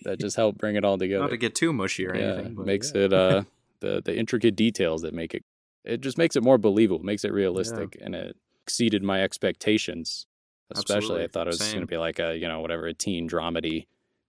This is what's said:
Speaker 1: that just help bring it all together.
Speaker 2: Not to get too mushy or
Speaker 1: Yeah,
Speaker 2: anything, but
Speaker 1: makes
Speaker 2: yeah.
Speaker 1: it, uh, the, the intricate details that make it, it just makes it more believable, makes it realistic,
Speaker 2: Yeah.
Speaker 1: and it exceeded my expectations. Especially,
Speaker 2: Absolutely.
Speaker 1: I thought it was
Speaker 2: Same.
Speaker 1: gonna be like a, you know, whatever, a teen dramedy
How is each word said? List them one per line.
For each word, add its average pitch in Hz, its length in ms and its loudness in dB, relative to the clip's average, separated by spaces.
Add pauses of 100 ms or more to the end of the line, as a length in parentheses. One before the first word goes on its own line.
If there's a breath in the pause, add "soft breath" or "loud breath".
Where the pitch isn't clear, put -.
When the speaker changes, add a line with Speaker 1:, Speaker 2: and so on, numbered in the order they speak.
Speaker 1:
that 95 180 -4
just 101 140 -4
help 110 240 2
bring 107 160 -2
it 104 100 2
all 98 140 4
together. 95 240 0
Speaker 2:
Not 92 80 -2
to 120 60 -2
get 113 180 -2
too 165 180 2
mushy 95 360 -2
or 92 80 -4
Speaker 1:
Yeah, 104 180 0
Speaker 2:
anything, 92 220 -8
but 98 100 -8
Speaker 1:
makes 98 260 0
Speaker 2:
yeah. 101 100 2
Speaker 1:
it, 98 100 4
uh, 95 320 6 (340)
the, 95 260 -2
the 90 140 -2
intricate 113 380 2
details 92 460 2
that 78 120 -6
make 82 180 -6
it, - 120 -8 (400)
it 117 160 -4
just 131 180 -4
makes - 160 2
it 127 80 2
more 127 160 8
believable, 101 460 4
makes 101 200 -4
it - 80 -2
realistic, 101 640 -2
Speaker 2:
Yeah. - 80 -16
Speaker 1:
and 92 100 -8
it 92 200 -10 (300)
exceeded 104 380 2
my 95 180 2
expectations. 98 1040 -2 (440)
Especially, 101 260 -2
Speaker 2:
Absolutely. 90 280 -2
Speaker 1:
I 85 40 -6
thought 85 180 -4
it 85 40 -2
was 85 100 -2
Speaker 2:
Same. 107 140 -4
Speaker 1:
gonna 90 120 -4
be 82 120 -6
like 82 200 -4
a, 82 180 -2
you 85 120 -6
know, 80 120 -6
whatever, 82 260 -4
a 82 80 -6
teen 85 340 -4
dramedy 82 580 -2 (420)